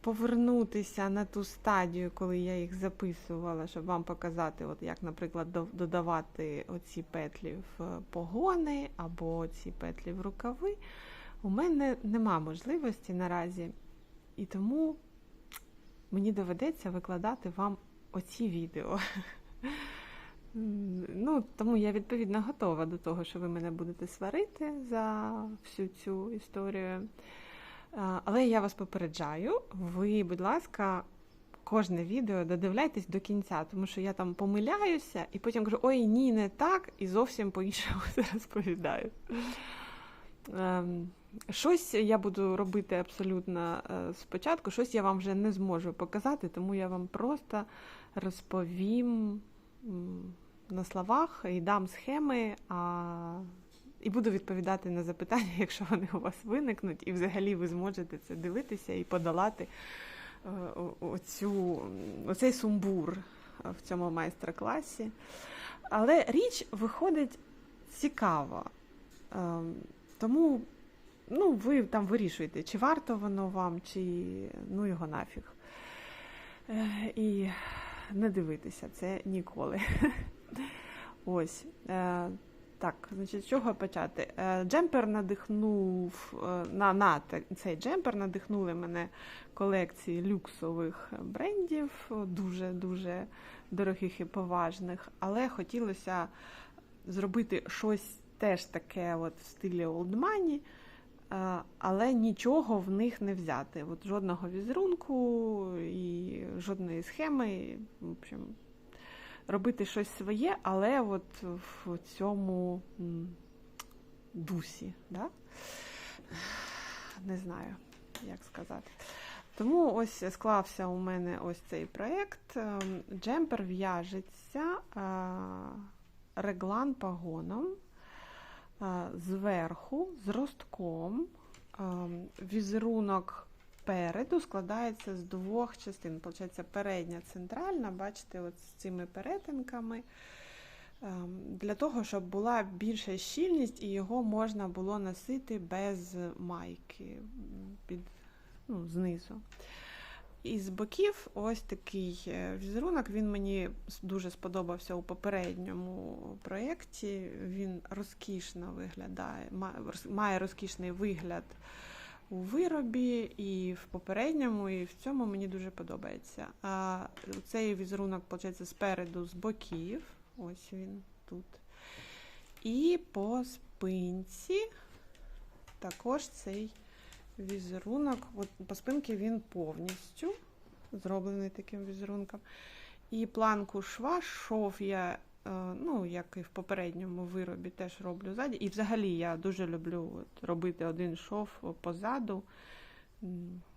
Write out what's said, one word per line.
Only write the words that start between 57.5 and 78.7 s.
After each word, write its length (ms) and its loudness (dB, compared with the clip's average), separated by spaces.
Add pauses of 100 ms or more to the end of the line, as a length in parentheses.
ви 120 0
зможете 500 -2
це 180 -10
дивитися 580 -4
і 100 0
подолати, 640 2 (800)
е, 40 -8 (260)
о-, 240 -4
оцю, 840 0 (460)
оцей 260 6
сумбур 640 2 (640)
в 20 -16
цьому 280 0
майстер-класі. 1000 -2 (800)
Але 380 10
річ 440 4
виходить 680 4 (500)
цікава. 760 2 (640)
Ем, 440 -2 (420)
тому, 440 8 (680)
ну, 220 8
ви 320 6
там 240 2
вирішуєте, 560 2
чи 140 -2
варто 400 4
воно 300 0
вам, 340 0
чи 440 -2 (440)
ну 160 0
його 220 0
нафіг. 460 -6 (1160)
Е, 180 2 (280)
і 340 2 (640)
не 180 4
дивитися 640 -2